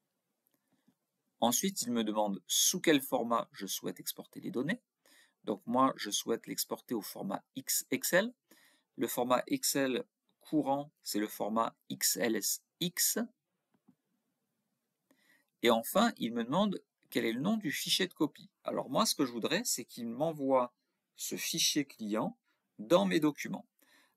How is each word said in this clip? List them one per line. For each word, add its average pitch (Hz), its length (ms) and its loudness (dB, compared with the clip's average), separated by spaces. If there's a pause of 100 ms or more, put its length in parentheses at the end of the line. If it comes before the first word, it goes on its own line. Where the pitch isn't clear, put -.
(1400)
Ensuite, 120 420 2
il 123 100 -4
me 117 120 2
demande 104 420 0
sous - 340 2
quel 151 220 6
format 117 500 0
je 101 140 -10
souhaite - 340 -6
exporter - 400 -12
les 95 120 -8
données. 147 300 -2 (640)
Donc 104 220 -4
moi, 127 300 4
je - 160 -8
souhaite 113 340 -2
l'exporter - 480 -6
au 110 80 -2
format 98 420 -8 (120)
X - 340 -4
Excel. 208 440 0 (640)
Le 123 120 -2
format 123 400 0
Excel 135 560 0 (360)
courant, 143 520 0 (120)
c'est - 160 -2
le 104 80 0
format 113 480 0 (140)
X - 280 0
L - 180 2
S - 280 -2 (160)
X. - 400 0 (2500)
Et 117 80 6
enfin, 185 480 4
il 113 160 -4
me 117 100 -2
demande 175 380 0 (280)
quel 123 140 -2
est 120 100 0
le 127 60 -2
nom 196 160 2
du 196 160 -4
fichier - 360 0
de - 60 -14
copie. - 360 -4 (140)
Alors 104 260 -4
moi, 151 160 2
ce - 80 0
que 143 120 2
je 120 60 -6
voudrais, 120 320 -2
c'est - 220 -4
qu'il 117 220 -10
m'envoie 135 640 0 (420)
ce - 220 -8
fichier - 480 0
client 113 520 -6 (420)
dans 170 260 4
mes 180 140 2
documents. 151 480 -2 (500)